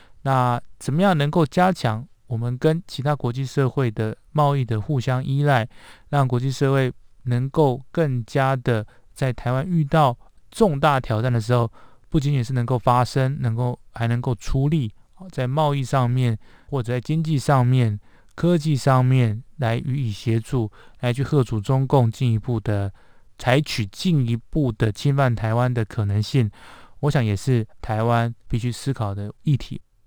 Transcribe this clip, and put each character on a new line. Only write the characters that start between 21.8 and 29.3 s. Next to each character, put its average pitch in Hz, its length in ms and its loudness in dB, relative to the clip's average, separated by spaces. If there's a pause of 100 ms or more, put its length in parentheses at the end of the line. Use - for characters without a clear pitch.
共 127 240 4
进 120 220 -2
一 110 80 2
步 117 200 -4
的， 101 320 -2 (460)
采 127 220 2
取 113 260 -4
进 139 420 0
一 117 80 0
步 135 360 -2
的 110 200 0
侵 139 240 -2
犯 135 180 2
台 110 200 -2
湾 123 200 0
的 117 100 -2
可 104 220 -4
能 101 160 0
性， 113 280 0 (520)
我 143 100 0
想 135 120 2
也 104 120 0
是 117 320 0 (140)
台 110 220 -4
湾 117 300 0 (140)
必 120 100 -2
须 120 140 -4
思 135 220 -6
考 101 200 -4
的 101 200 -10 (100)